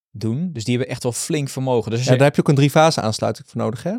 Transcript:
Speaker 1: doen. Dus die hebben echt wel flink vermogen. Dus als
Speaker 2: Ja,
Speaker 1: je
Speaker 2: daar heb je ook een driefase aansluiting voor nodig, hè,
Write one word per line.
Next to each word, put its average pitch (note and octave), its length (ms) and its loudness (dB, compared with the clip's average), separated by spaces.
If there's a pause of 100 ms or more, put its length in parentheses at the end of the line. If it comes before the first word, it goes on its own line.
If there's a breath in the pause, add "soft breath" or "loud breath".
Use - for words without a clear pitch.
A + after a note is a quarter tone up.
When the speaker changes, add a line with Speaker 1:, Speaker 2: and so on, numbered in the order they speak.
(120)
Speaker 1:
doen. A#2 420 -4
Dus A#2 100 -8
die B2 140 0
hebben B2+ 160 -4
echt - 100 -10
wel B2 80 -2
flink C#3+ 380 -4
vermogen. B2+ 400 -2
Dus A2+ 100 -2
als C3 80 -4
Speaker 2:
Ja, C3 60 6
Speaker 1:
je B2 40 4
Speaker 2:
daar C#3 100 6
heb D3 80 0
je - 60 0
ook - 80 -2
een D3 60 6
driefase D3+ 460 4
aansluiting A2 460 -2
voor A2+ 140 -8
nodig, A2 220 -4
hè, F3+ 160 -4